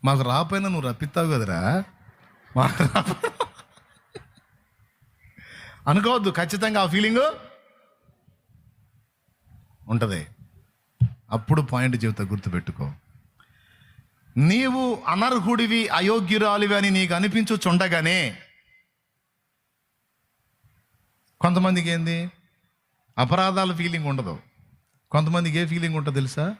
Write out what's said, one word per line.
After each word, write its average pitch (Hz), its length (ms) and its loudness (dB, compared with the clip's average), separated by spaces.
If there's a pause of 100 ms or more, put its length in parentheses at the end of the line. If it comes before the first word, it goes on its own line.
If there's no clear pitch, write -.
మాకు 135 160 2
రాపోయినా 165 480 0
నువ్వు 151 200 -4
రప్పిస్తావు 151 380 -4
కదరా. 113 560 0 (720)
మాకు 135 280 2
రాపో-, - 480 -2 (2500)
అనుకోవద్దు, 202 500 2
ఖచ్చితంగా 202 440 -2
ఆ 190 40 2
ఫీలింగ్ 220 460 2 (2500)
ఉంటది. 104 400 -2 (1040)
అప్పుడు 117 300 0
పాయింట్ 123 440 -2
చెబుతా, 107 180 -2
గుర్తుపెట్టుకో. 87 720 -6 (1400)
నీవు 247 680 2
అనర్హుడివి, 226 840 2
అయోగ్యురాలివి 208 840 2
అని 202 140 2
నీకు 185 240 2
అనిపించుచుండగానే, 180 1200 0 (3000)
కొంతమందికి 180 500 2
ఏంది, 170 420 -2 (840)
అపరాధాల 185 580 0
ఫీలింగ్ 170 300 -4
ఉండదు. 127 340 -4 (720)
కొంతమందికి 160 460 2
ఏ 175 80 2
ఫీలింగ్ 165 300 -2
ఉంటుందో 147 200 -2
తెలుసా? 151 440 -2